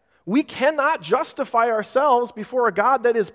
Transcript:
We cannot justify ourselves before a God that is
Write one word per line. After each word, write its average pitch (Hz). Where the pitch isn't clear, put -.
We 233
cannot 294
justify 226
ourselves 240
before 240
a 208
God 220
that 233
is 208